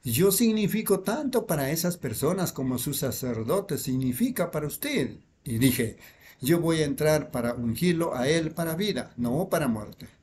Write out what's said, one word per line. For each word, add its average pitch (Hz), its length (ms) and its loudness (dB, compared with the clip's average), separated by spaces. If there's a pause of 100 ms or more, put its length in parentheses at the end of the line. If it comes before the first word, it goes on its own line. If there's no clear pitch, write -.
Yo 147 300 4
significo 214 680 2
tanto 254 440 -2
para 160 260 0
esas 170 260 -2
personas 151 560 -2
como 127 240 -2
su 139 160 -4
sacerdote 127 840 -2
significa 127 720 0
para 151 180 -4
usted". 156 500 -4 (260)
Y 113 140 -4
dije, 120 400 2 (420)
"Yo 165 220 4
voy 160 180 2
a 151 60 4
entrar 151 460 2
para 120 220 -2
ungirlo 160 640 0
a 131 140 0
él 160 220 2
para 165 240 -2
vida, 185 420 -2
no 127 320 0
para 151 180 2
muerte". 107 400 -6 (160)